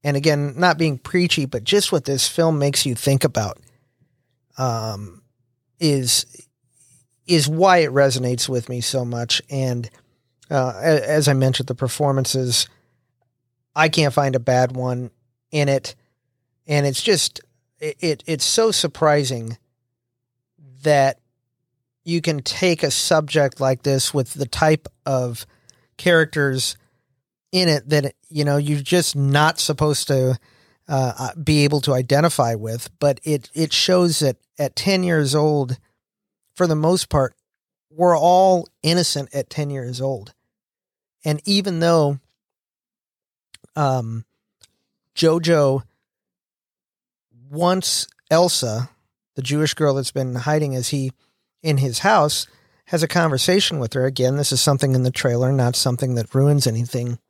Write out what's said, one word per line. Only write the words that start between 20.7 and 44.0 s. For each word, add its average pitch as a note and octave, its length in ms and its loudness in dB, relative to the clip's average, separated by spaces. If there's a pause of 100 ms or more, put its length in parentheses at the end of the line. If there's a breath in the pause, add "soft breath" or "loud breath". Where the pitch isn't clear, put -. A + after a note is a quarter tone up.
that C#3 360 2 (840)
you E3+ 180 -2
can D3+ 180 -2
take E3+ 420 -2
a D3 80 0
subject D3+ 680 0
like C3 220 0
this C3+ 320 -2
with C3+ 180 -2
the C#3 140 -6
type D#3 420 0 (160)
of B2+ 400 -4 (540 soft breath)
characters D3+ 800 0 (760)
in F#3 160 2
it C#3+ 200 0
that, C#3+ 260 0 (140)
you D3+ 160 -4
know, C#3+ 120 2
you're D3 240 -2
just E3 360 0
not C#3+ 420 2
supposed D3+ 480 -2
to, B2+ 320 0 (500 soft breath)
uh, C3 300 -2
uh, B2 160 -8
be D3+ 300 2
able C#3+ 160 0
to C#3+ 120 -2
identify C3 600 2
with. A2 340 -8 (100)
But C#3+ 260 0
it, D3 300 -4
it D#3+ 180 -2
shows F3+ 480 2
that C3+ 160 0 (220)
at C#3+ 180 -4
ten F#3+ 260 0
years D#3 320 0
old, D3 420 0 (760)
for F3+ 120 2
the D#3+ 100 2
most E3 320 0
part, C3+ 260 0 (560)
we're E3 260 4
all F3+ 520 4 (140)
innocent D#3 520 -2
at C#3 160 -4
ten D3 180 -6
years B2+ 320 -8
old. B2+ 320 -6 (920)
And D3+ 200 -2
even G3 360 -2
though, D#3 400 2 (1500)
um, B2 500 -4 (920)